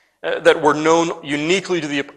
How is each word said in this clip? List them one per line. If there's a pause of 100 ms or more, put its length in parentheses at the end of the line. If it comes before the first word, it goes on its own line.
(240)
uh,
that
were
known
uniquely
to
the (140)